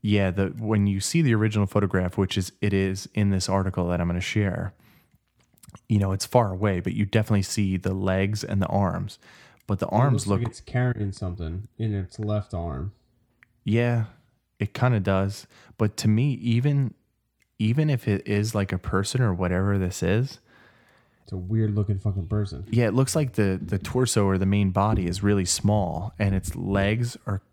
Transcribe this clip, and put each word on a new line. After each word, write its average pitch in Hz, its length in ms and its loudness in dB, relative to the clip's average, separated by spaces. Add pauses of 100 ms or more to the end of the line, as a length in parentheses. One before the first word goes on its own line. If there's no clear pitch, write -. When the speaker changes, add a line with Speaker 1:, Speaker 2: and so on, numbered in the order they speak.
Speaker 1:
Yeah, 101 260 2
the, 95 180 0 (120)
when 107 260 2
you 98 140 0
see 165 240 0
the 127 100 4
original 107 320 2
photograph, 92 540 0
which 95 180 0
is, 92 140 -4 (100)
it 101 120 0
is 95 420 0
in 101 160 2
this 92 180 0
article 95 380 0
that 87 120 0
I'm 87 80 0
gonna 87 140 -2
share, 95 540 -2 (1120)
you 107 80 4
know, 98 140 2
it's 98 140 -4
far 113 260 4
away, 92 300 0
but 87 120 -4
you 104 120 0
definitely 107 360 2
see 95 360 -2
the 95 180 -2
legs 95 480 0
and 98 180 -2
the 95 60 0
arms. 95 500 -2 (480)
But 98 140 -4
the - 80 -4
Speaker 2:
It - 60 -4
Speaker 1:
arms 113 340 2
Speaker 2:
looks - 0 -
like 101 140 2
Speaker 1:
look 117 80 -4
Speaker 2:
it's - 120 -18
carrying 117 500 -4
something 87 560 -8 (120)
in 110 160 -2
its 95 240 -8
left 104 340 -4
arm. 82 400 -6 (720)
Speaker 1:
Yeah, 117 400 2 (540)
it 101 140 -4
kinda 123 280 2
does. 98 440 0 (320)
But 107 200 0
to - 100 0
me, 120 280 2
even, 127 580 0 (680)
even 131 300 2
if 131 180 -2
it 101 180 0
is, 107 300 0
like, 98 160 0
a 95 60 -2
person 98 440 -2
or 107 120 2
whatever 92 440 0
this 90 240 -2
is, 107 380 0 (840)
Speaker 2:
It's - 100 -14
a 92 40 -6
weird 104 380 0
looking 101 240 0
fucking 95 280 -2
person. 98 420 -4
Speaker 1:
Yeah, 117 180 4
it 98 60 2
looks 135 200 2
like 147 200 0
the, 95 280 2
the - 160 -4
torso 117 480 0
or 95 120 2
the 95 80 2
main 101 240 4
body 98 360 2
is 90 160 -2
really 101 220 2
small, 101 720 0
and 98 160 2
its 95 220 -2
legs 98 720 0
are 98 160 -4 (120)